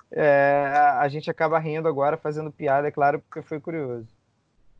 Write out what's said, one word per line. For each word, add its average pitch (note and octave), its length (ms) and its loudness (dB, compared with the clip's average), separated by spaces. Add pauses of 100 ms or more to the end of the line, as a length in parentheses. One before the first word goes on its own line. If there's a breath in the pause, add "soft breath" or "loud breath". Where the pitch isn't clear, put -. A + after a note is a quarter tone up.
(100)
é, C#3+ 640 4
a, C#3+ 260 4
a C#3+ 80 2
gente D3 220 -8
acaba D#3+ 280 0
rindo D#3+ 300 -4
agora, D3 300 0
fazendo D3+ 340 -8
piada, C#3+ 360 0
é - 20 -4
claro, C#3+ 300 0
porque - 200 -14
foi D3+ 180 -10
curioso. C3 500 -8 (720)